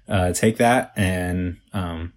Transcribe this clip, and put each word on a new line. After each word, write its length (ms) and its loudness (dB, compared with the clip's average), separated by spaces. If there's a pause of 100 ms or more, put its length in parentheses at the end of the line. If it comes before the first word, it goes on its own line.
uh, 240 0
take 240 2
that 400 2
and, 640 -2 (160)
um, 420 -6